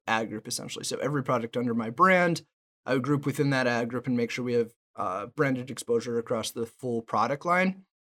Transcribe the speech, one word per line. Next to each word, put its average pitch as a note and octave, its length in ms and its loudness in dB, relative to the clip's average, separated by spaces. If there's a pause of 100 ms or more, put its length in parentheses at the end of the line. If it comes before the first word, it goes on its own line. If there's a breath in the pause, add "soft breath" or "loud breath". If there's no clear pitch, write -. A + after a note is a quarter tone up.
ad A2+ 220 0
group, G#2+ 160 -10
essentially. - 380 -8
So - 140 -6
every C#3 260 -2
product A#2 320 -2
under A#2+ 180 -2
my A2+ 160 -2
brand, F3 520 4 (440)
I B2 100 0
would C3 80 0
group C#3+ 220 0
within C#3+ 260 0
that C3 160 2
ad A#2+ 220 0
group A#2+ 180 -6
and B2 100 0
make A#2 120 0
sure B2+ 140 -6
we A#2+ 120 0
have, A#2 180 2 (240)
uh, G2+ 300 -4
branded C3 440 -2
exposure A#2 460 0
across A#2 340 -2
the A#2 140 -4
full A#2 360 -4
product A#2+ 440 0
line. F#3 400 2 (180)